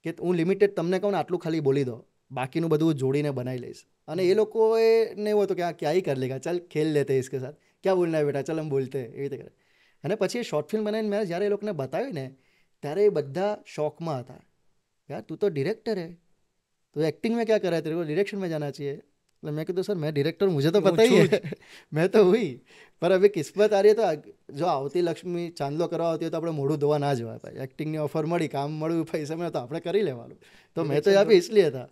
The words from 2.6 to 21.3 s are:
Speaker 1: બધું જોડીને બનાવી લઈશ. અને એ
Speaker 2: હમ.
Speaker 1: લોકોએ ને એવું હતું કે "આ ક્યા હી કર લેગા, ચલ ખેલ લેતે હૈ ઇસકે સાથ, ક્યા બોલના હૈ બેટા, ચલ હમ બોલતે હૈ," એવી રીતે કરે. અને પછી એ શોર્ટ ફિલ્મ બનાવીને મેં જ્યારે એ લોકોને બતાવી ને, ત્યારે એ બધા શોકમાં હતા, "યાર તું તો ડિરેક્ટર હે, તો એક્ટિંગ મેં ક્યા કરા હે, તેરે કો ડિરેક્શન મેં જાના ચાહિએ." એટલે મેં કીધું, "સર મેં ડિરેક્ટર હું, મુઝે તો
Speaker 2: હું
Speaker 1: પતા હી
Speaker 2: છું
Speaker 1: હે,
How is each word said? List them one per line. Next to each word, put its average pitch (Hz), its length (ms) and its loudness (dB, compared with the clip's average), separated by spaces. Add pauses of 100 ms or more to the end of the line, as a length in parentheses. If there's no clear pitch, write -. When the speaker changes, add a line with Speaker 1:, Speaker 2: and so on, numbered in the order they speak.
Speaker 1:
બધું 160 240 2
જોડીને 139 380 0
બનાવી 127 260 -6
લઈશ. - 280 -14 (220)
અને 165 160 -4
એ 180 80 4
Speaker 2:
હમ. 208 60 4
Speaker 1:
લોકોએ 226 760 4
ને 208 160 -4
એવું 208 140 2
હતું 190 140 -2
કે 175 60 -2
"આ 170 80 -2
ક્યા 151 200 -2
હી 185 100 2
કર 151 160 -2
લેગા, 131 200 -4
ચલ 170 220 -4
ખેલ 156 280 -2
લેતે 143 260 0
હૈ 131 60 4
ઇસકે 127 200 -6
સાથ, 131 160 -12 (280)
ક્યા 190 120 2
બોલના 165 220 2
હૈ 151 60 2
બેટા, 143 180 -2
ચલ 160 180 -4
હમ 156 100 -6
બોલતે 135 300 -2
હૈ," 120 80 -8
એવી - 140 -12
રીતે 135 160 -6
કરે. - 140 -16 (520)
અને 151 120 -2
પછી 190 240 -2
એ - 20 -4
શોર્ટ 151 260 -4
ફિલ્મ 214 160 -2
બનાવીને 214 260 -2
મેં 202 140 0
જ્યારે 180 220 -2
એ 202 40 0
લોકોને 208 220 -2
બતાવી 170 400 -4
ને, 139 240 -10 (460)
ત્યારે 196 240 0
એ 208 40 8
બધા 170 560 -2
શોકમાં 151 540 -4
હતા, 120 200 -16 (720)
"યાર 113 100 -8
તું 160 160 -12
તો 202 120 0
ડિરેક્ટર 185 480 -4
હે, 175 200 -10 (760)
તો 147 80 -4
એક્ટિંગ 160 340 -2
મેં 233 100 0
ક્યા 220 120 2
કરા 180 200 0
હે, 160 40 -2
તેરે 156 140 -4
કો 175 80 -2
ડિરેક્શન 196 360 -2
મેં 185 100 -4
જાના 147 220 -4
ચાહિએ." 139 220 -8
એટલે - 580 -14
મેં 151 140 -4
કીધું, 185 180 -2
"સર 202 120 -2
મેં 156 180 -4
ડિરેક્ટર 156 320 0
હું, 185 80 2
મુઝે 139 180 2
તો 202 80 4
Speaker 2:
હું 170 140 4
Speaker 1:
પતા 220 100 6
હી 240 60 6
Speaker 2:
છું 233 80 8
Speaker 1:
હે, 151 240 4 (260)